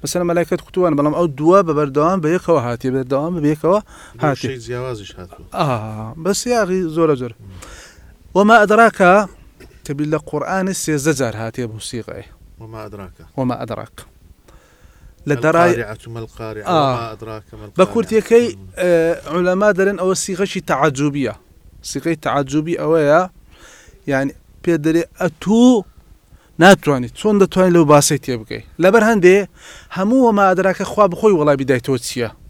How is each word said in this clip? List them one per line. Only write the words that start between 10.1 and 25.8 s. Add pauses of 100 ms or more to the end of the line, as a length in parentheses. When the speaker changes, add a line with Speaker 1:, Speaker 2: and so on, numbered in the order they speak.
Speaker 1:
لە (120)
قورئان
سێزدە
جار
هاتیە
بۆ (120)
سیغەیە. (320)
Speaker 2:
وما
ئەدراکە. (120)
Speaker 1:
وما
ئەدراک. (1300)
لە (100)
دەرای
Speaker 2:
القارعة (100)
ما
القارعة،
Speaker 1:
ئا.
Speaker 2:
وما
ئەدراک
ما
Speaker 1:
بە
Speaker 2:
القارعة.
Speaker 1:
کورتیەکەی، (100)
Speaker 2:
مم. (120)
Speaker 1:
ئە،
عولەما (100)
دەرێن
ئەوە (100)
سیغەشی (100)
تەعەجوبیە. (560)
سیغەی
تەعەجوبی
ئەوەیە، (840)
یعنی (300)
پێ (100)
دەرێ (180)
ئەتوو (720)